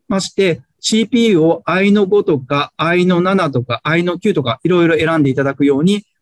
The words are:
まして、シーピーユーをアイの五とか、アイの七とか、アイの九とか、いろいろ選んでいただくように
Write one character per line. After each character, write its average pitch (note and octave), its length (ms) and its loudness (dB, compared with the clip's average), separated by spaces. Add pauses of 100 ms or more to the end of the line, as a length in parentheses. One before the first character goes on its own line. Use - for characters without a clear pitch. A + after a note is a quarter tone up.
ま G3 120 -2
し - 140 -8
て、 F#3 280 -2 (180)
シ A3 240 -2
ー G#3+ 60 -4
ピ A#3 180 2
ー - 40 2
ユ E3+ 80 2
ー - 20 2
を E3 240 2
ア F3 160 -2
イ G3+ 100 2
の G#3 140 4
五 G3 180 2
と D#3 160 0
か、 C#3+ 380 -4
ア E3 180 0
イ F3+ 100 2
の F3+ 160 2
七 F#3 300 0
と A#2+ 120 -2
か、 A#2 200 -8
ア D#3 140 -2
イ F3 60 0
の F3 160 -4
九 G#3 140 0
と D#3 100 -2
か、 A#2 200 -6
い E3 60 -2
ろ F3 160 2
い - 20 2
ろ D#3+ 100 2
選 D#3+ 220 0
ん D3 40 2
で C#3 60 2
い B2+ 60 -2
た C#3 80 -2
だ C#3 100 -2
く C#3+ 120 -2
よ C#3 140 2
う D3 40 0
に G3+ 220 0 (160)